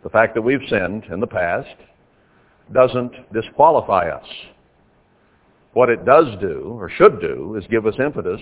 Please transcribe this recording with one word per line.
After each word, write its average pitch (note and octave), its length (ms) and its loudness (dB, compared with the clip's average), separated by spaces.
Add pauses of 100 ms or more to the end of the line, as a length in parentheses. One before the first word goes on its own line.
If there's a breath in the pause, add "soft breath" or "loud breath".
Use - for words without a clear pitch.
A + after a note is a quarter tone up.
the F2+ 80 -12
fact A2 240 2
that A2+ 80 -2
we've C3 260 0
sinned G2+ 420 -2
in F2+ 100 -8
the A#2 60 -2
past, F#2+ 480 -4 (960)
doesn't B2 400 2 (200)
disqualify A2+ 800 2
us. C#2 160 -12 (1500)
What B2 160 4
it G2+ 160 -2
does D3 220 6 (140)
do, E2+ 380 -8
or F2+ 100 -10
should D3 320 4
do, D#2 360 -6
is F#2+ 120 -10
give A2+ 180 -2
us G#2 120 0
impetus A2+ 440 -4